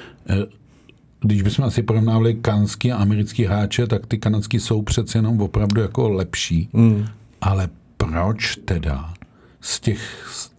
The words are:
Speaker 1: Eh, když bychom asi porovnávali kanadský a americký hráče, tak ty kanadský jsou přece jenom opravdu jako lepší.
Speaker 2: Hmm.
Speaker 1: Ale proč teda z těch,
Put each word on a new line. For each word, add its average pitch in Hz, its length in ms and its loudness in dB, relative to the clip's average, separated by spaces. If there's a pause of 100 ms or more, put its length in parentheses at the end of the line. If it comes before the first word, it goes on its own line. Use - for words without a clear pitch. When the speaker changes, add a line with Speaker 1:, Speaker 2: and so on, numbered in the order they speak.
(280)
Speaker 1:
Eh, 95 60 0 (840)
když 104 220 2
bychom 104 220 0
asi 107 180 0
porovnávali 113 520 2
kanadský 110 580 0
a 117 40 -4
americký 104 480 2
hráče, 104 420 0
tak 107 200 -2
ty 113 120 -2
kanadský 107 420 0
jsou 110 220 0
přece 110 360 -2
jenom 110 220 2
opravdu 104 400 0
jako 110 280 0
lepší. 95 680 -2
Speaker 2:
Hmm. 107 300 6 (360)
Speaker 1:
Ale 95 280 0 (280)
proč 95 600 -2
teda 78 580 -4 (460)
z - 200 -6
těch, - 480 -4 (300)